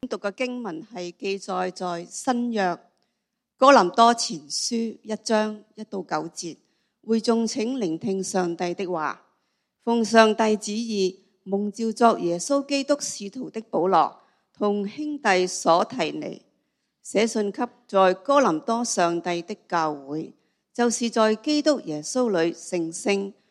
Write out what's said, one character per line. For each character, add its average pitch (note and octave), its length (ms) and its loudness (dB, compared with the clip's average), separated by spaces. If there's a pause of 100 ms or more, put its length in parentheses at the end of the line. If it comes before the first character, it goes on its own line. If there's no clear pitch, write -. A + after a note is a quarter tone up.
讀 A#3 100 -6
嘅 G3+ 160 -6
經 B3 300 -6
文 E3 200 -10 (120)
係 F3 240 -10
記 G3 200 -4
載 F#3 340 -4
在 F3 320 -6
新 A#3+ 480 -2
約 F#3 260 0 (760)
哥 C4+ 160 8
林 G3 180 8
多 A#3 240 6
前 F#3+ 240 -6 (100)
書 - 280 -6
一 G#3+ 460 -6
章 G#3+ 380 0 (140)
一 G#3+ 100 -16
到 G3 160 -10
九 D#3+ 280 -6
節。 E3+ 280 -12 (500)
會 A3+ 140 2
眾 A3+ 260 2
請 A#3 320 -4
聆 E3 200 -2
聽 F#3+ 240 -4
上 F3+ 340 -2
帝 F3 160 -4
的 F#3 140 -6
話。 D#3 360 -6 (640)
奉 A#3 180 2
上 A3 320 6
帝 G#3+ 220 2
旨 G#3 160 -8
意， G#3+ 480 -2 (220)
蒙 G3+ 280 -4
召 A3+ 220 -4
作 A3+ 260 4
耶 F3 200 -2
穌 C#4 260 -2
基 C#4 180 -2
督 C#4+ 160 0
使 - 300 -8
徒 B3+ 220 -12
的 A3 180 -10
保 E3+ 180 0
羅， E3+ 300 4 (400)
同 G#3 320 -2
兄 D4+ 300 -8
弟 F#3 280 2
所 F3 380 2
提 G3 280 -4
尼， F#2 280 -10 (640)
寫 G#3 240 0
信 G#3+ 260 -2
給 B3+ 100 -6 (240)
在 F#3+ 280 4
哥 C#4 260 2
林 F#3 200 2
多 A#3 220 -2
上 F3 380 0
帝 F3 220 -4
的 - 120 -10 (140)
教 D#3+ 260 0
會， C#3+ 380 -10 (400)
就 A#3+ 160 0
是 A#3 220 -2
在 A3 240 2
基 D4 260 0
督 D4 220 2
耶 D3+ 180 -6
穌 B3 300 -2
裏 E3+ 240 2
成 E3+ 360 -6
聖， G3 440 -2 (160)